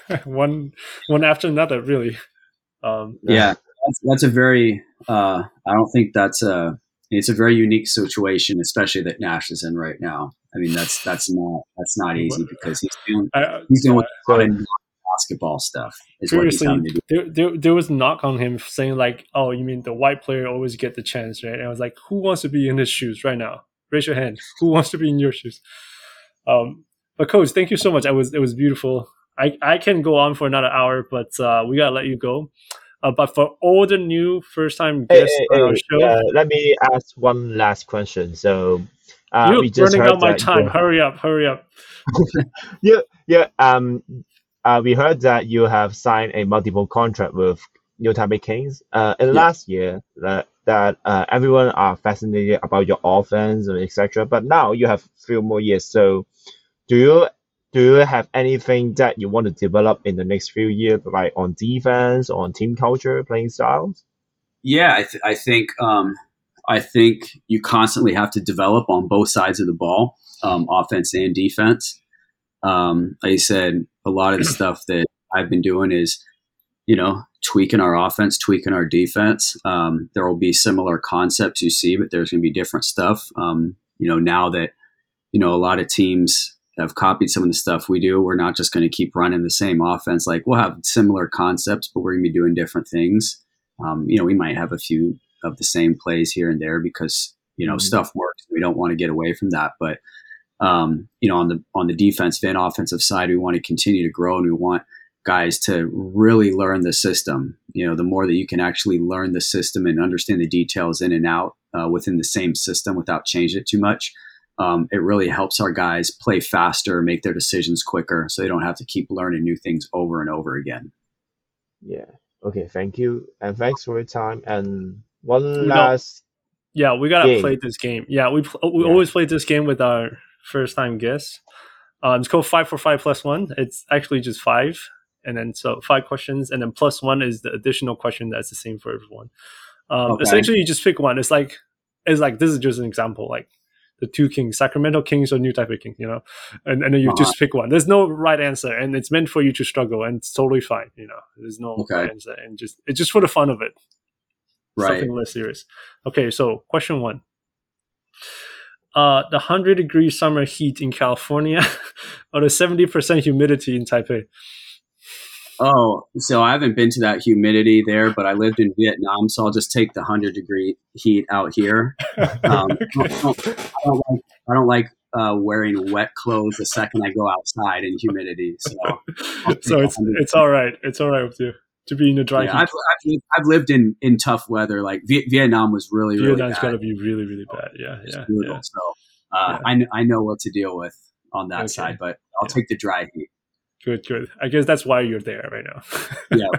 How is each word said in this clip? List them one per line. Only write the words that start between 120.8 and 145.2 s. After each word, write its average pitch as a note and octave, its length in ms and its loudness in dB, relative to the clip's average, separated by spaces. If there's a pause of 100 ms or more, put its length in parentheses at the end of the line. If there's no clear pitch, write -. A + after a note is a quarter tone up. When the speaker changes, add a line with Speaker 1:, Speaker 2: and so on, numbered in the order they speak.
Speaker 3:
Yeah. - 240 -14 (380)
Okay, G2 240 -8
thank F#2+ 300 -8
you. A#2+ 300 -4 (140)
And G2+ 160 -8
thanks B2+ 280 -2
for A#2 120 -6
your A#2 80 -6
time. A2+ 400 -8
And G2 560 -8 (200)
one B2+ 220 0
Speaker 1:
You C#3+ 240 -4
know, C#3 80 2
Speaker 3:
last B2+ 480 2 (500)
Speaker 1:
yeah, C#3 200 2
we C3+ 160 -2
gotta E3+ 200 6
Speaker 3:
game. A2+ 120 4
Speaker 1:
play C3+ 200 0
this A#2+ 160 -8
game. A#2 320 -6
Yeah, C3 200 2
we D3+ 120 2
pl-, E3 340 -4
we E3 80 4
Speaker 3:
Yeah. E3+ 60 2
Speaker 1:
always F3 220 6
play E3+ 140 2
this D#3 200 -2
game D3+ 200 2
with C3 140 0
our A#2+ 380 0 (260)
first-time B2+ 540 -4
guests. B2 420 -6 (640)
Um, B2+ 160 2
it's B2 80 -4
called E3+ 180 2
Five E3 220 2
for D3+ 100 -8
Five D3 240 0
Plus D3 220 -2
One. D#3 240 -4 (100)
It's B2+ 320 -6
actually C#3+ 320 0
just A#2 200 -8
five, C3 480 -2 (340)
and A#2+ 140 -8
then A2+ 160 -8
so - 280 -6
five C3+ 240 2
questions, C3+ 460 -6
and B2+ 100 -4
then A#2 120 -4
plus - 280 0
one C3+ 200 0
is A#2+ 220 -4
the - 80 -8
additional B2 440 -4
question A#2 340 -6
that's A2+ 200 -8
the - 60 -14
same A2 220 -12
for A#2 160 -10
everyone. A2 360 -16 (600)
Um, B2 240 0
Speaker 2:
Okay. G#2+ 100 -2
Speaker 1:
essentially, G#3+ 340 4
you F3+ 80 2
just D#3 180 -4
pick F#3 160 0
one. C3 180 0
It's B2+ 140 -2
like, C#3+ 260 0 (480)
it's D#3 140 2
like, C3 200 0
this D#3+ 100 2
is D3 100 0
just B2 200 0
an A#2+ 60 -6
example, A2 440 -6
like, - 180 -10 (520)
the B2 80 -6
two D3 200 2
kings, B2 300 -4
Sacramento D3 460 0
Kings C#3+ 280 0